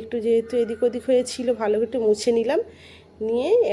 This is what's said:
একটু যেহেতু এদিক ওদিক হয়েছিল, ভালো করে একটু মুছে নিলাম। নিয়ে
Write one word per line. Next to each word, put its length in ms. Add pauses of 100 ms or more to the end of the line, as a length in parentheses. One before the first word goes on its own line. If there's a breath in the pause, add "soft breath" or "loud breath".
একটু 220
যেহেতু 280 (100)
এদিক 240
ওদিক 240
হয়েছিল, 360 (160)
ভালো 160
করে 100
একটু 180
মুছে 320
নিলাম। 220 (600 loud breath)
নিয়ে 300 (220)